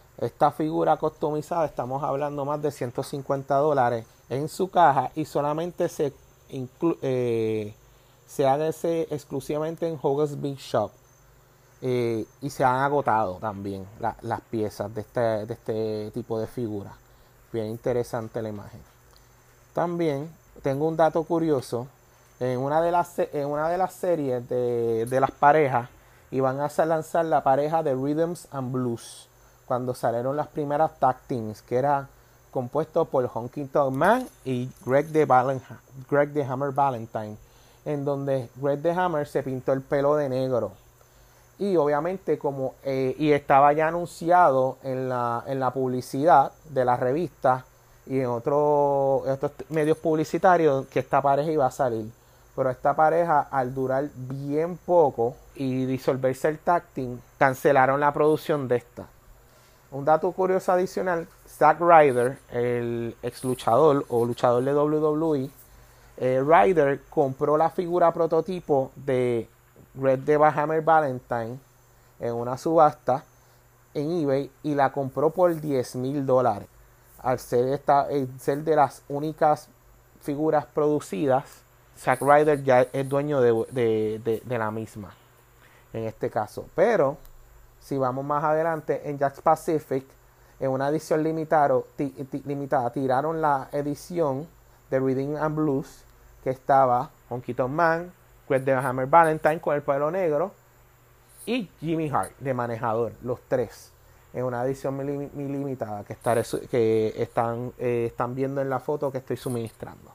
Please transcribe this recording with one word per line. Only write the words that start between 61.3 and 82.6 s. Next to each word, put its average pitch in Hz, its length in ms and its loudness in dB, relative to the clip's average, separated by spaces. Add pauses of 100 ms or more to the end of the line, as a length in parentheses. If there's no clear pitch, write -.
Zack 156 340 4
Ryder, 139 580 6 (100)
el 120 720 -2
ex - 220 -8
luchador 135 640 2
o 117 180 0
luchador 120 380 2
de 135 80 -2
W 151 300 0
W 151 440 0
E, 143 40 -14 (680)
eh, 127 240 0
Ryder 160 680 4
compró 143 480 0
la 160 120 2
figura 170 440 2
prototipo 165 800 0
de 127 540 -2 (440)
Greg 135 300 0
the 147 120 2
Hammer 151 460 2
Valentine 131 760 0 (640)
en 120 120 -4
una 120 240 -6
subasta 151 680 2 (680)
en 156 300 -4
eBay 139 260 0 (140)
y 151 120 -2
la 151 180 2
compró 139 360 -2
por 170 300 2
diez 139 380 -4
mil 135 280 -4
dólares. 123 440 2 (500)
Al 123 200 -2
ser 123 340 0
esta, 143 360 2
el 135 300 -4
ser 147 240 -2
de 156 140 2
las 139 320 2
únicas 151 580 0 (540)
figuras 151 440 0
producidas, 147 800 0 (540)
Zack 127 240 0
Ryder 143 420 6